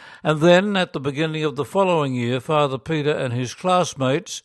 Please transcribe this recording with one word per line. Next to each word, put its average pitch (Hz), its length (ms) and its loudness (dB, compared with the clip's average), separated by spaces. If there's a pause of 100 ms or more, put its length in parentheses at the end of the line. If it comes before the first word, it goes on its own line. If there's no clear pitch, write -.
(220)
and 151 200 0
then, 180 340 6
at 180 160 0
the 160 80 -6
beginning 151 460 -2
of 143 100 -2
the 143 80 -4
following 170 500 2
year, 123 280 -2
Father 147 360 0
Peter 151 340 -2
and 135 200 -2
his 120 220 -4
classmates, 165 920 -2